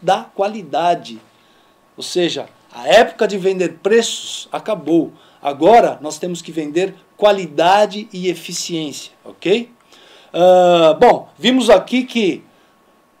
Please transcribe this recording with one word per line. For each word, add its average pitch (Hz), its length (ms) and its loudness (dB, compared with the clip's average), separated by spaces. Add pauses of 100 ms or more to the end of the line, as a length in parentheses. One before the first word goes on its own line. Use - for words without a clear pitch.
da 190 200 -2 (140)
qualidade. 170 840 -4 (800)
Ou 131 40 -16
seja, 143 440 -4 (280)
a 120 140 -12
época 220 400 2
de 202 80 -6
vender 185 460 -2
preços - 680 -4
acabou. 156 640 -4 (300)
Agora 147 580 4
nós 147 180 -12
temos 180 220 -8
que - 100 -18
vender 160 440 -6 (200)
qualidade 196 960 0
e 180 180 -8
eficiência, 165 840 -10 (100)
ok? 202 460 -4 (640)
Ah, 175 640 4
bom, 220 300 2 (100)
vimos 240 320 2
aqui 233 340 2
que 202 380 -4 (800)